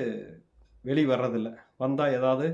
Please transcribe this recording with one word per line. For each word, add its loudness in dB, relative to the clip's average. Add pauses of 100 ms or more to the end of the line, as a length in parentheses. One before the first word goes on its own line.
(840)
வெளி 2
வர்றதில்ல. 0 (280)
வந்தா 0
ஏதாவது 2